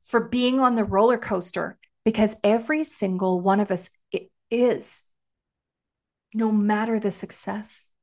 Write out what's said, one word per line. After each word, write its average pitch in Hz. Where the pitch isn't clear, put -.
for -
being 247
on 247
the 220
roller 208
coaster, 180
because 214
every 233
single 185
one 196
of 202
us 175
i-, -
is, 240
no 220
matter 214
the 208
success. -